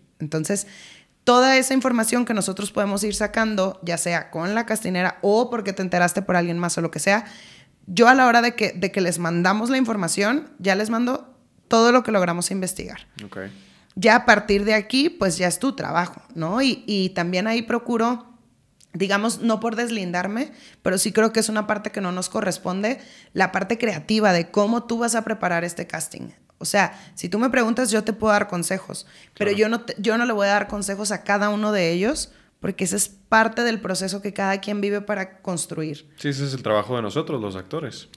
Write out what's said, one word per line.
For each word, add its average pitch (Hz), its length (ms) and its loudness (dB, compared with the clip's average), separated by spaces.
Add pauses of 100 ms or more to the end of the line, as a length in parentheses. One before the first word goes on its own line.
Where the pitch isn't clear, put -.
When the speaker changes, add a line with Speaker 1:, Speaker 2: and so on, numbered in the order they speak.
(200)
Speaker 1:
Entonces, 160 480 -4 (560)
toda 254 340 6
esa 262 160 2
información 247 520 2
que 226 100 -2
nosotros 196 360 -4
podemos 196 320 -2
ir 208 120 -4
sacando, 208 640 0
ya 170 160 -4
sea 170 320 -2
con 170 240 -4
la 226 140 -2
castinera 185 560 -2
o 220 260 4
porque 208 240 -4
te 190 80 -6
enteraste 180 400 2
por 190 140 0
alguien 170 240 0
más 175 180 -2
o 170 40 -2
lo 165 100 -2
que 156 80 -6
sea, 208 260 2 (600)
yo 208 200 6
a 254 60 10
la 262 140 8
hora 233 160 6
de 240 100 2
que, 226 200 -2
de 180 180 -2
que 196 100 0
les 175 160 0
mandamos 180 540 2
la 262 60 2
información, 220 840 0
ya 185 160 2
les 214 160 -2
mando 240 440 -2 (320)
todo 226 240 6
lo 247 120 6
que 226 80 -4
logramos 175 400 0
investigar. - 560 -8 (180)
Speaker 2:
Ok. 101 120 -14 (580)
Speaker 1:
Ya 220 200 4
a 220 100 2
partir 208 400 2
de 220 80 2
aquí, 254 380 0
pues 180 260 -2
ya 180 100 0
es 175 120 -2
tu 269 160 -2
trabajo, - 440 -4 (140)
¿no? 175 300 -2
Y, 254 240 0
y 190 220 0
también 180 360 -2
ahí 226 160 0
procuro, 233 640 -2 (640)
digamos, 202 500 -2
no 226 180 0
por 226 160 -4
deslindarme, 208 760 -4 (300)
pero 185 160 0
sí 196 140 -2
creo 220 200 2
que 226 80 2
es 220 80 0
una 214 200 -2
parte 208 240 -4
que 202 100 -8
no 180 100 -4
nos 180 160 -6
corresponde, 202 720 -4 (340)
la 185 180 2
parte 196 260 -2
creativa 214 560 2
de 170 160 0
cómo 226 360 2
tú 233 120 -4
vas 233 160 0
a 226 100 -2
preparar 180 400 -2
este 175 220 -8
casting. - 440 -10 (280)
O - 80 -10
sea, 190 340 0 (140)
si - 160 -8
tú 196 80 -4
me 233 140 0
preguntas, 240 400 2
yo 214 120 2
te 220 100 -2
puedo 214 200 2
dar 202 140 2
consejos, 185 580 -6 (300)
pero 208 160 0
Speaker 2:
Claro. 202 80 0
Speaker 1:
yo 214 100 4
no 233 120 0
te, - 180 -10
yo 220 180 0
no 240 80 2
le 240 80 0
voy 202 140 2
a 196 40 4
dar 202 160 2
consejos 208 440 -4
a 190 120 -6
cada 202 260 2
uno 214 220 0
de 175 200 2
ellos, 208 400 -2 (300)
porque 190 240 -4
ese 185 100 -2
es - 140 0
parte 226 540 0
del 226 180 0
proceso 185 400 -4
que 202 100 -6
cada 196 300 -2
quien 208 180 -4
vive 202 220 -2
para 196 400 -6
construir. 160 720 -6
Speaker 2:
Sí, - 140 -4
ese 139 160 -2
es 135 80 -4
el 117 100 -8
trabajo 107 320 2
de 120 60 0
nosotros, 127 400 -4
los 98 160 -6
actores. 127 600 -10